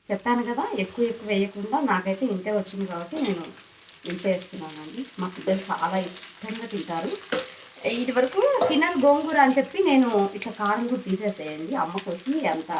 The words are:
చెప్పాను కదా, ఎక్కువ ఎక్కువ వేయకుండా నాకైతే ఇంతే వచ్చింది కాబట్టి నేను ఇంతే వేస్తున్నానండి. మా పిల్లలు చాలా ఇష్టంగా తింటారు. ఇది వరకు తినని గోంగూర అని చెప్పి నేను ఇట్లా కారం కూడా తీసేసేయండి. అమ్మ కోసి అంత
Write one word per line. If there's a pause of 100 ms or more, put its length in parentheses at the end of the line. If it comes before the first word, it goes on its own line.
(100)
చెప్పాను
కదా, (180)
ఎక్కువ
ఎక్కువ
వేయకుండా (160)
నాకైతే (100)
ఇంతే (100)
వచ్చింది
కాబట్టి (100)
నేను (640)
ఇంతే
వేస్తున్నానండి. (180)
మా
పిల్లలు
చాలా (100)
ఇష్టంగా
తింటారు. (920)
ఇది
వరకు (280)
తినని
గోంగూర
అని
చెప్పి (120)
నేను (280)
ఇట్లా
కారం
కూడా
తీసేసేయండి. (120)
అమ్మ (100)
కోసి (200)
అంత